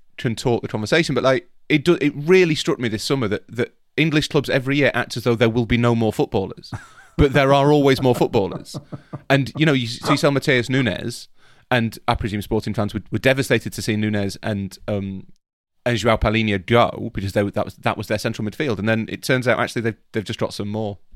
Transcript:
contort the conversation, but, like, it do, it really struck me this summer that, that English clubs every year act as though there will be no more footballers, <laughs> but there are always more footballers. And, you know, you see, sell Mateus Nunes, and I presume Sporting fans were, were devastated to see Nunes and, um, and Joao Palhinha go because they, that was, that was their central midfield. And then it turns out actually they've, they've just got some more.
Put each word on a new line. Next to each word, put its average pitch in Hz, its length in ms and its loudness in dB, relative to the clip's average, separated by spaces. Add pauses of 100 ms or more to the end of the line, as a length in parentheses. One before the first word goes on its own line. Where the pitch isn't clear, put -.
(180)
contort 120 440 -2
the - 60 -6
conversation, 139 480 0
but, 123 80 2
like, 131 260 0 (200)
it 147 160 2
do, 170 160 4
it 147 120 2
really 165 400 4
struck - 260 -2
me 120 100 -2
this 104 120 -4
summer 135 280 -2
that, - 180 -4
that - 280 -6 (200)
English 151 320 2
clubs 143 220 0
every 135 260 0
year 143 180 4
act - 220 -4
as 117 80 -6
though 120 100 2
there 113 160 2
will 117 160 0
be 117 120 0
no 120 180 2
more 110 160 2
footballers, - 600 -4 (220)
<laughs> - 220 -10
but 147 140 6
there 135 220 4
are 139 180 6
always 139 300 6
more 127 120 4
footballers. 107 640 0 (540)
And, 139 280 2
you 151 80 2
know, 156 60 4
you 127 160 0
see, 123 300 -2
sell 147 140 2
Mateus 131 380 0
Nunes, 123 600 -2 (420)
and 117 260 0 (120)
I 117 60 0
presume 104 260 -4
Sporting 107 320 -4
fans 104 200 -4
were, 104 160 -6
were 110 80 -4
devastated 131 540 0
to - 100 -10
see 107 140 -2
Nunes 107 480 -2
and, 101 340 -4 (120)
um, 98 380 -6 (580)
and 120 120 0
Joao 107 200 2
Palhinha 107 460 0
go 113 500 2
because 95 180 -6
they, 107 100 2
that 101 220 -2
was, - 140 -10
that - 200 -2
was 104 100 -8
their 107 120 -2
central 113 260 -6
midfield. 107 340 -4
And 104 100 0
then 110 200 0
it - 140 -10
turns 127 240 0
out 117 120 2
actually 120 220 -4
they've, 110 160 -4 (140)
they've 110 120 -4
just 110 160 -8
got - 140 -4
some 101 140 -8
more. 104 300 -6 (180)